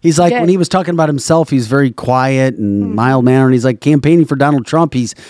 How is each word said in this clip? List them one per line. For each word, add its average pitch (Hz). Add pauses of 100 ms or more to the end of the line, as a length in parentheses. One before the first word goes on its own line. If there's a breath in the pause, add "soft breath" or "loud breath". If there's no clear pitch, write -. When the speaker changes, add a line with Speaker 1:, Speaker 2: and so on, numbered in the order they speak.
Speaker 1:
He's 165
Speaker 2:
He 175
Speaker 1:
like, 175
Speaker 2:
did. 156
Speaker 1:
when 170
he 185
was 175
talking 185
about 160
himself, 156
he's 127
very 135
quiet 131
and 101
Speaker 2:
Mm. 98
Speaker 1:
mild-mannered. 131
He's 123
like, 127
"Campaigning 151
for 143
Donald 143
Trump, 160
he's 123 (160 loud breath)